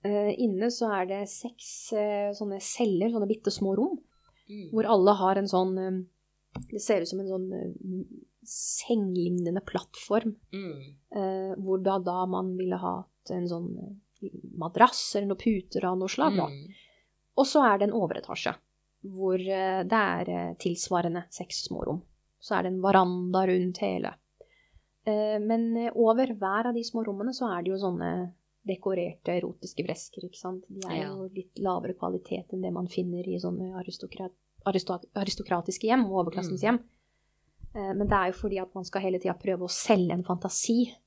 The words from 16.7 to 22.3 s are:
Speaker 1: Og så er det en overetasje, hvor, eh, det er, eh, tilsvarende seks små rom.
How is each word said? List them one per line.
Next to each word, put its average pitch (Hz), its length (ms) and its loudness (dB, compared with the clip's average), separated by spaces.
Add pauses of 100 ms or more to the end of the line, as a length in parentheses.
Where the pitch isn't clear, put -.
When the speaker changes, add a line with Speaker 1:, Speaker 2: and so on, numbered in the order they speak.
Speaker 1:
Og 269 80 8
så 294 160 4 (120)
er 196 40 4
det 202 120 4
en 214 60 -2
overetasje, - 600 -2 (500)
hvor, 190 340 0
eh, 190 440 0
det 190 100 0
er, 175 360 2
eh, 175 260 -4
tilsvarende 175 720 0
seks - 400 -10
små - 160 -6
rom. 180 160 -4 (400)